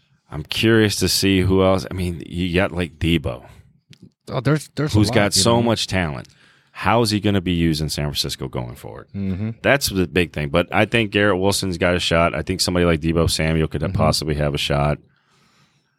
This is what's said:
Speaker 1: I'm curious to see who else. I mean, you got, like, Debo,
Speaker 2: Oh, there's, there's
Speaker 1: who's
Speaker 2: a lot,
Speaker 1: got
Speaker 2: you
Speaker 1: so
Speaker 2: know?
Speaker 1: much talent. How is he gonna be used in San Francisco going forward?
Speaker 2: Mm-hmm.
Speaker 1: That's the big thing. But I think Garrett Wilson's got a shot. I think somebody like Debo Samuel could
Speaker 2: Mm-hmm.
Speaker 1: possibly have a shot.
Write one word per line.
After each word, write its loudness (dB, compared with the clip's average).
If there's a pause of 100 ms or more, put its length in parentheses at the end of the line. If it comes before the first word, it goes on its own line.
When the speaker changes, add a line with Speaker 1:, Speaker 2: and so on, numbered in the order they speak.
(300)
Speaker 1:
I'm -10
curious 2
to 0
see 2
who 2
else. 2
I -12
mean, -6
you -4
got, 2
like, -6
Debo, -2 (840)
Speaker 2:
Oh, -6
there's, 0
there's -4
Speaker 1:
who's 4
Speaker 2:
a -2
lot, 0
Speaker 1:
got 2
Speaker 2:
you 2
Speaker 1:
so 4
Speaker 2:
know? 2
Speaker 1:
much 0
talent. -4 (460)
How 2
is 2
he 2
gonna 2
be -2
used 2
in -2
San -4
Francisco -6
going -8
forward? -16
Speaker 2:
Mm-hmm. -4 (120)
Speaker 1:
That's 2
the 0
big -2
thing. -4
But 0
I 2
think -2
Garrett 2
Wilson's -2
got 2
a 0
shot. 2
I -4
think -4
somebody 2
like 4
Debo 0
Samuel 0
could -6
Speaker 2:
Mm-hmm. -4
Speaker 1:
possibly 0
have -2
a -4
shot. 0 (1000)